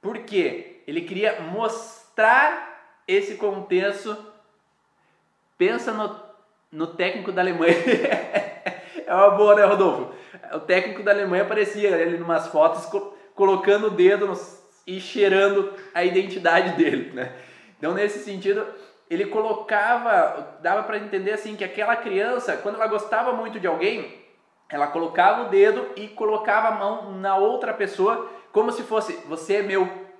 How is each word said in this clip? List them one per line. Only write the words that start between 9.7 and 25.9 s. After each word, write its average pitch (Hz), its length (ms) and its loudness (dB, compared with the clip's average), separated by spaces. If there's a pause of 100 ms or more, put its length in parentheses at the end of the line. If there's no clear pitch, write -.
O 160 80 -6
técnico 190 420 -2
da 202 80 0
Alemanha 196 320 2
aparecia 208 540 0
ele 170 200 0
numas 170 300 -2
fotos 156 400 2
co-, - 300 -8 (180)
colocando 202 540 2
o - 20 0
dedo 190 340 4
no, 190 100 -2 (520)
e 185 140 -10
cheirando 196 720 2 (200)
a 175 120 0
identidade 185 720 2
dele, 143 360 0
né? 123 200 -8 (440)
Então, 160 160 -4
nesse 208 280 -4
sentido, 196 440 -4 (440)
ele 175 180 -2
colocava, 220 1400 0
dava 196 220 0
pra 214 120 -6
entender 202 360 -4
assim, 214 240 -8
que 196 80 -6
aquela 208 320 -2
criança, 226 600 -2
quando 208 200 -6
ela 220 100 0
gostava 220 460 -2
muito 220 260 -8
de 185 80 -4
alguém, 185 540 -4 (480)
ela 147 180 -2
colocava 180 600 2
o - 20 -8
dedo 202 480 4